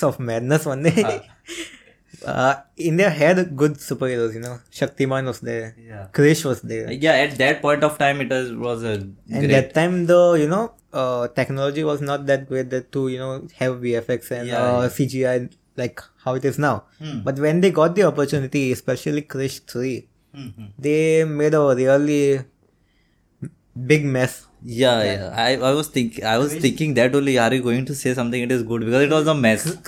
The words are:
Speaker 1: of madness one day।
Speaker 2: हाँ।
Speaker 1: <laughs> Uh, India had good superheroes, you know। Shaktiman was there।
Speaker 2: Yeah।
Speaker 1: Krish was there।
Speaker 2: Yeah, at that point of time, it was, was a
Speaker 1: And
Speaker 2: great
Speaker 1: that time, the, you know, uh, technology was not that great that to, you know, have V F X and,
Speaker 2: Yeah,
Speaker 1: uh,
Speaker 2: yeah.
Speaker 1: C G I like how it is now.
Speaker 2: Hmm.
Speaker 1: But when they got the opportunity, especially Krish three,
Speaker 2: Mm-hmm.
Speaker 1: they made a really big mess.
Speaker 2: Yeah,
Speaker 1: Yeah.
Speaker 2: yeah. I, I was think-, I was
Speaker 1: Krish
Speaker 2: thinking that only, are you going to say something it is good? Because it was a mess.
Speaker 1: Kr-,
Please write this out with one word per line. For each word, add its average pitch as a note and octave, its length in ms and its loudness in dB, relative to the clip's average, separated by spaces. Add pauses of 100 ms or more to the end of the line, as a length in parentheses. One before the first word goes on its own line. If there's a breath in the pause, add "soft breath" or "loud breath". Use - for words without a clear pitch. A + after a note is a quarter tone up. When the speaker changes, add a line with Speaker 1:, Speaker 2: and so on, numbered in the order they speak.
Speaker 1:
of B2+ 100 -4 (120)
madness B2+ 440 0
one C3+ 140 -8
day। E3 160 2
Speaker 2:
हाँ। - 200 -4
Speaker 1:
<laughs> - 60 -20 (1000 loud breath)
Uh, C3 240 2 (220)
India E3+ 320 2
had D#3+ 300 4 (180)
good D3 260 2
superheroes, A#2+ 520 -4
you A2+ 60 -12
know। B2 140 -10 (240)
Shaktiman C3+ 480 -2
was B2 140 -6
there। A2+ 340 -8 (160)
Speaker 2:
Yeah। G2+ 220 -14
Speaker 1:
Krish D#3 320 4
was B2+ 160 -2 (100)
there। A2+ 200 -6 (140)
Speaker 2:
Yeah, D#3+ 80 6 (140)
at C#3 120 -6
that C#3 240 2
point D3 220 2
of D3 160 0
time, C#3+ 200 2
it B2 80 -4
was, C3 220 -2 (140)
was A#2+ 180 -4
a A2 120 -2
Speaker 1:
And G2 200 -8 (140)
Speaker 2:
great C3+ 240 0
Speaker 1:
that C3 220 4
time, F3 200 2 (120)
the, F3 120 6 (220)
you D3 80 2
know, G#3 240 -2 (200)
uh, B2 360 -2
technology C#3 560 -2
was D3 160 -2
not C#3+ 260 -4
that C3+ 220 0
great C3 220 -4
that B2+ 220 -6
to, C3+ 160 -2
you B2+ 100 -6
know, C3 280 -10 (100)
have B2+ 240 -2
V A#2+ 160 -2
F A#2 140 -4
X A#2+ 200 -4
and, A#2+ 180 -6
Speaker 2:
Yeah, A#2+ 140 -2
Speaker 1:
uh, B2 200 2
Speaker 2:
yeah. B2 60 0
Speaker 1:
C C3 180 -2
G B2+ 200 -2
I B2+ 220 -2 (280)
like B2 240 -8 (240)
how C3 100 -2
it C3 100 -6
is C3+ 140 -2
now. C3+ 260 0 (140)
Speaker 2:
Hmm. D3 260 -10
Speaker 1:
But C3+ 140 -4
when D3+ 220 2
they F#3+ 100 6
got D#3+ 240 2
the G#3 100 2
opportunity, C#3 680 0
especially D3 500 -4
Krish C3+ 440 -8
three, B2 400 -6 (300)
Speaker 2:
Mm-hmm. A2 300 -16 (120)
Speaker 1:
they D#3+ 460 2
made D3+ 300 0
a D3+ 80 4 (120)
really C#3 680 2 (1500)
big D3 180 4
mess. B2+ 420 -2 (160)
Speaker 2:
Yeah, A#2+ 400 2
Speaker 1:
Yeah. G#2 100 0
Speaker 2:
yeah. G2 240 -6
I, A#2+ 200 2 (140)
I - 20 4
was D3+ 160 0
think-, A#2 340 -4
I A2 160 2
was C#3+ 160 0
Speaker 1:
Krish D#3+ 60 -8
Speaker 2:
thinking D3+ 340 0
that B2+ 220 4
only, C#3 220 2
are A2+ 140 4
you C3 100 0
going B2 240 0
to D3 100 -6
say B2+ 180 -2
something B2 280 -2
it B2 100 -2
is B2 100 0
good? A2+ 220 -4
Because A#2+ 180 4
it C#3+ 80 4
was D3+ 160 2
a D#3 80 2
mess. A2+ 360 4
Speaker 1:
Kr-, - 180 -10